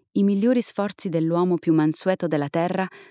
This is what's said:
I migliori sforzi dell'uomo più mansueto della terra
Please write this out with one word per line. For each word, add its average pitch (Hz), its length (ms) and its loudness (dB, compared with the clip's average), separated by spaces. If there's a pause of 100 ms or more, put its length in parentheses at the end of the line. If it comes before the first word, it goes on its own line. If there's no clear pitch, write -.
(140)
I 202 100 2
migliori 208 380 2
sforzi - 460 -6
dell'uomo 170 500 0
più 170 140 0
mansueto 160 560 2
della 147 220 -2
terra 180 380 -2 (240)